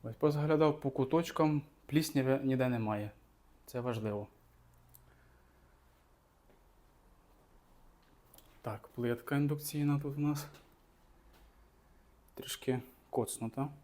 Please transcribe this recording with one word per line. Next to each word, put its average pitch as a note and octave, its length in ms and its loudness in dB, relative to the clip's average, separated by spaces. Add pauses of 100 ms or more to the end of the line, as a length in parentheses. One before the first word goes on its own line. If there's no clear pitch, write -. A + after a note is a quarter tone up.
Ось, A2+ 120 -8
позаглядав D3+ 640 4
по C3+ 100 0
куточкам, D3+ 720 2 (240)
плісняви C3+ 580 2
ніде C3 240 2
немає. G#2+ 420 -2 (560)
Це B2 140 -6
важливо. G#2+ 460 -4 (4000)
Так, G#2+ 260 -8
плитка A#2+ 480 -2
індукційна D3 640 0
тут C#3+ 180 -6
у - 20 -4
нас. D3 260 0 (1900)
Трішки - 460 -4 (300)
коцнута. B2 580 -4 (160)